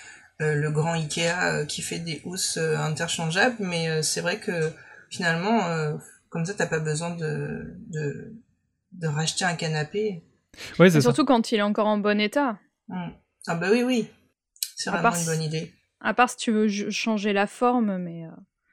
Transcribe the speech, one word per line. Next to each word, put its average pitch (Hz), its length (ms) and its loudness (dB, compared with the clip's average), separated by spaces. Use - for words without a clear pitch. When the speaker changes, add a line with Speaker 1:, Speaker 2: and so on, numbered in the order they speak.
Speaker 1:
euh, 151 140 0
le 147 160 0
grand 156 220 0
Ikea, 160 280 -4
euh, 156 240 0
qui - 160 -8
fait 170 160 -6
des 165 260 -8
housses, 180 340 -4
euh, 160 200 0
interchangeables, 165 800 0
mais, 170 320 -2
euh, 156 120 0
c'est 160 180 -2
vrai 175 180 -2
que 202 140 -6
finalement, 185 560 0
euh, 160 280 -2
comme 165 140 -2
ça, 202 100 -4
t'as 165 140 -2
pas 160 100 0
besoin 156 380 -2
de, 151 580 -6
de, 151 460 -6
de 175 160 -6
racheter 156 360 -2
un 175 120 0
canapé. 165 680 -4
Speaker 2:
Ouais, 180 120 10
c'est 160 80 6
Speaker 3:
Et - 20 8
Speaker 2:
ça. 240 120 6
Speaker 3:
surtout 302 120 2
quand 233 260 4
il 233 60 2
est 208 60 2
encore 208 260 2
en 214 100 2
bon 208 220 2
état. 226 380 0
Speaker 1:
Mm. 180 220 -8
Ah 170 80 -2
bah 175 160 -2
oui, 240 100 6
oui. 240 260 2
C'est - 140 -6
Speaker 3:
À - 20 -4
Speaker 1:
vraiment 175 180 4
Speaker 3:
part - 80 2
Speaker 1:
une 170 60 -2
Speaker 3:
si, - 20 -2
Speaker 1:
bonne 160 160 0
idée. 156 300 -4
Speaker 3:
à 214 140 0
part 240 160 6
si - 60 -12
tu - 160 0
veux 214 160 4
ju-, 202 240 -4
changer 214 400 0
la 202 160 2
forme, 240 500 2
mais, 170 280 -8
euh, 160 40 -16